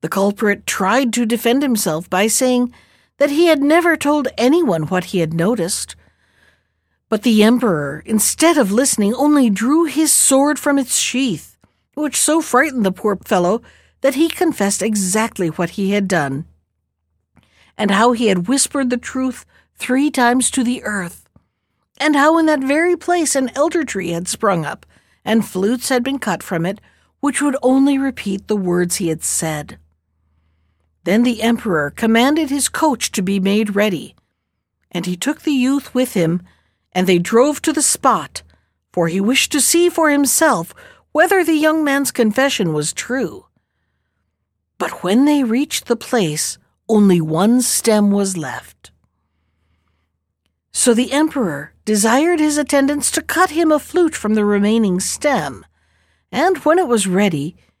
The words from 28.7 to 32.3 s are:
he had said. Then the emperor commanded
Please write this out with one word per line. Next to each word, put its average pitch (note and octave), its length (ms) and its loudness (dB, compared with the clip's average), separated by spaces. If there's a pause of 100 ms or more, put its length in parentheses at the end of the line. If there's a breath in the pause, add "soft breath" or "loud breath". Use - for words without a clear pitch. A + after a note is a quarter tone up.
he F3 100 -4
had D#3+ 160 -4
said. - 560 -6 (1200)
Then G#3 200 2
the A#3 180 0
emperor G3+ 500 0
commanded B3+ 580 2